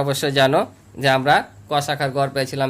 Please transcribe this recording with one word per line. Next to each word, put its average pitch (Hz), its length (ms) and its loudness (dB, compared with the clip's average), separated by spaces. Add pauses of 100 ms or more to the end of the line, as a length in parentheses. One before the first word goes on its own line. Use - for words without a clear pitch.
অবশ্যই 139 360 -2
জানো 135 200 4 (420)
যে 139 60 0 (100)
আমরা 139 180 2 (340)
ক 147 40 -4 (140)
শাখার 143 300 -2
গড় 139 180 -2
পেয়েছিলাম 135 340 -2